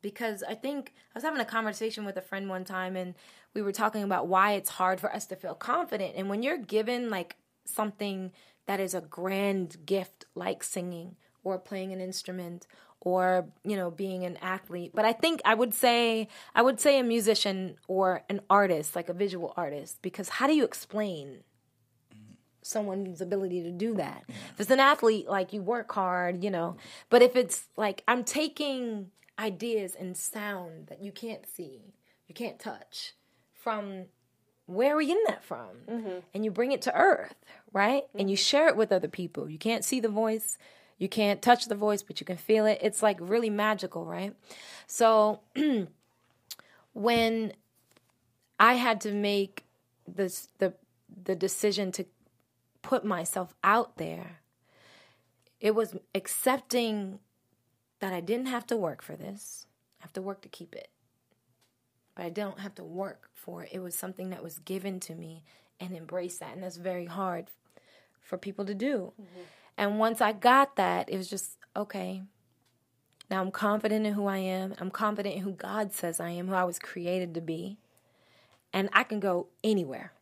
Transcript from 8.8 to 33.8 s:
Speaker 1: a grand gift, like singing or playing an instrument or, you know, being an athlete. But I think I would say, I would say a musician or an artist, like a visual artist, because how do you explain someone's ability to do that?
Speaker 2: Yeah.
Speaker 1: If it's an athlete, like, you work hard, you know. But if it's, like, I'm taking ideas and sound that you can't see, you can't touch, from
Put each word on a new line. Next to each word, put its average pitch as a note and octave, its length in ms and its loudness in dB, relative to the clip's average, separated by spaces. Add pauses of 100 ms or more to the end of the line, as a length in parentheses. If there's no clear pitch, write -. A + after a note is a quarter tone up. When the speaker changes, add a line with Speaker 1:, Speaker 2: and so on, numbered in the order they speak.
Speaker 1:
a F3+ 80 -2
grand F#3 840 -2
gift, F#3+ 380 -2 (100)
like F#3 280 -4
singing F3 520 -8 (280)
or F#3 140 -2
playing F#3+ 360 -8
an F#3 80 -8
instrument F3+ 680 -8 (340)
or, F#3 460 4 (160)
you G#3 120 0
know, F3+ 140 -2
being F#3 340 -6
an F3 180 -6
athlete. F#3 520 -6
But G#3+ 120 4
I A3+ 80 6
think D#4+ 320 2
I A3 100 8
would A3+ 180 0
say, A#3 540 4 (260)
I A3+ 80 6
would B3 180 6
say C#4+ 200 6
a B3+ 40 2
musician G#3 720 2 (100)
or F#3+ 420 2
an G3 200 -2
artist, F#3 460 4
like F3 140 -4
a F3 40 -2
visual F3+ 440 -4
artist, D3 440 -6
because F#3 280 -8
how B3+ 180 0
do D4+ 60 6
you D4 100 6
explain E3 760 -6 (1200)
someone's G3 600 -4
ability F3+ 420 -2
to E3+ 80 -6
do G#3+ 240 -2
that? - 320 -6
Speaker 2:
Yeah. A#2+ 80 -14 (180)
Speaker 1:
If - 80 -6
it's G#3 100 2
an C4 80 6
athlete, B3 480 6
like, F#3+ 260 0
you G#3 80 -6
work A3 300 -2
hard, F3+ 520 0
you G3+ 80 -2
know. E3+ 240 -2 (340)
But A#3+ 120 12
if B3 140 10
it's, B3 280 2 (140)
like, G3+ 300 -2
I'm A#3+ 160 4
taking C4 880 -4 (280)
ideas G#3 580 -2
and F3+ 200 -8
sound F3+ 680 -8
that D3+ 140 -16
you G3+ 100 -12
can't A3+ 360 -12
see, E3 460 -16 (340)
you E3 80 -20
can't - 240 -8
touch, - 540 -12 (400)
from G3+ 520 -6 (600)